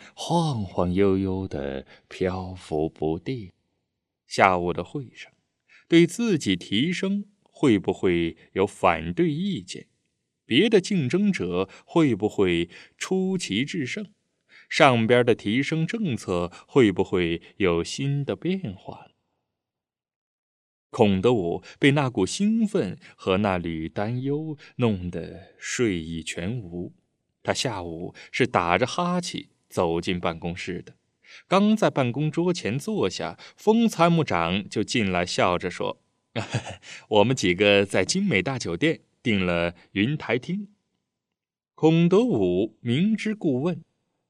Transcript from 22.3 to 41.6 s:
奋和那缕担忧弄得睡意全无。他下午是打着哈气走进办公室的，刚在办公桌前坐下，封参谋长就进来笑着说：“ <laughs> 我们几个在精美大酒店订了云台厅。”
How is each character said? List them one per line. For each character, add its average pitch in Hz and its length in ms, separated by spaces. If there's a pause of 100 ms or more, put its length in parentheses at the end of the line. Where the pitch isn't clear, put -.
奋 143 320 (160)
和 95 220
那 98 200
缕 82 300
担 117 360
忧 147 340 (180)
弄 101 340
得 87 480
睡 104 420
意 82 220
全 92 360
无。 87 360 (500)
他 104 100
下 101 300
午 85 320 (160)
是 - 140
打 90 320
着 113 80
哈 180 360
气 90 280 (200)
走 85 320
进 90 180
办 85 200
公 87 160
室 87 260
的， - 140 (520)
刚 208 280
在 190 140
办 135 220
公 151 180
桌 170 240
前 120 240
坐 147 320
下， 85 280 (200)
封 226 300
参 170 240
谋 165 120
长 87 460
就 110 140
进 101 280
来 90 140
笑 95 320
着 87 120
说：“ 98 320 (720)
<laughs> - 360
我 104 140
们 123 120
几 90 200
个 101 300
在 98 200
精 190 180
美 170 180
大 135 180
酒 85 180
店 151 240 (200)
订 101 220
了 87 320 (180)
云 113 220
台 123 220
厅。” 190 320 (1040)